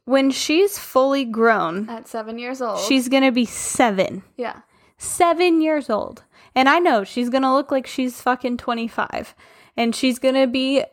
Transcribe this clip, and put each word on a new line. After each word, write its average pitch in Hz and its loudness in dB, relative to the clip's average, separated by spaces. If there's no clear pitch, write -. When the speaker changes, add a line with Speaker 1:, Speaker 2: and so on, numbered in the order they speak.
Speaker 1:
when 269 2
she's 349 0
fully 269 0
grown 214 0
Speaker 2:
At 226 -14
seven 226 -10
years 254 -8
old. 208 -4
Speaker 1:
she's 240 0
gonna 269 4
be 240 2
seven. 196 -2
Speaker 2:
Yeah. - -10
Speaker 1:
Seven 339 2
years 311 0
old. - -6
And 262 4
I 302 4
know 294 4
she's 240 -4
gonna 269 2
look 285 0
like 262 0
she's 254 -4
fucking 247 -2
twenty-five. - -6
And 233 0
she's 262 0
gonna 269 4
be 262 0